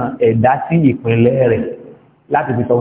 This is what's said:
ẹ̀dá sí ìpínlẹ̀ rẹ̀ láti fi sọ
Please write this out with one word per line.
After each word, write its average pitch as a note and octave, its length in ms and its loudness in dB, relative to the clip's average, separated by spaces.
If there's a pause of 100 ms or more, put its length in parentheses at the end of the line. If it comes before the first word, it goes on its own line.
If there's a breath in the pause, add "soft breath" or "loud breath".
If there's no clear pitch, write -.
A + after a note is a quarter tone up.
(160)
ẹ̀dá A2+ 340 2 (120)
sí E3 180 -2
ìpínlẹ̀ A#2+ 680 2
rẹ̀ A2+ 140 -2 (680)
láti C#3 240 -2
fi A#2 100 -2
sọ A#2+ 180 -2